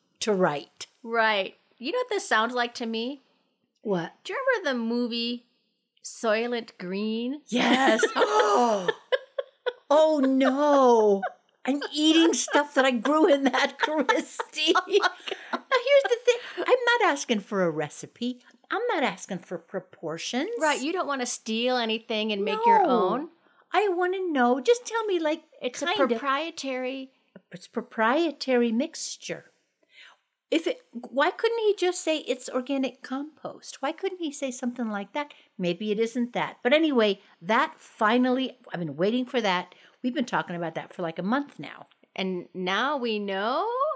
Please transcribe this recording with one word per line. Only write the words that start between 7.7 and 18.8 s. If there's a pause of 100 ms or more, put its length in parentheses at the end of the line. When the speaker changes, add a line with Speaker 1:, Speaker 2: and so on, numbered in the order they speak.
Speaker 1:
<laughs>
Oh. (1000)
Oh,
no. (440)
I'm (140)
eating
stuff
that
I
grew
in
that,
<laughs>
Christy.
Speaker 2:
Oh,
Speaker 1:
Now,
here's
the
thing. (220)
I'm
not
asking
for
a
recipe. (300)
I'm